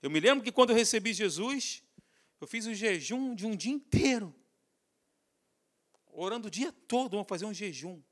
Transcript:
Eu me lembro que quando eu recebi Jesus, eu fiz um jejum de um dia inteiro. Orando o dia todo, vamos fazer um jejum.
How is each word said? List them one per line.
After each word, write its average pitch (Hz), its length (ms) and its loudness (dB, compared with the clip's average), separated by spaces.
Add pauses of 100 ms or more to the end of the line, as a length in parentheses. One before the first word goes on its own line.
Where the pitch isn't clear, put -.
Eu 139 80 -4
me 156 100 2
lembro 247 240 4
que 240 80 -4
quando 247 200 6
eu 220 40 6
recebi 226 380 2
Jesus, 202 680 -4 (560)
eu 147 80 -12
fiz 226 180 -6
um 226 80 -4
jejum 214 640 -2
de 190 100 -6
um 220 100 -2
dia 220 160 -4
inteiro. 247 640 2 (1700)
Orando 214 400 -4
o 190 40 -8
dia 190 200 -2 (160)
todo, 247 240 0
vamos 202 160 -4
fazer 185 180 -4
um 214 80 -6
jejum. 170 480 -8 (100)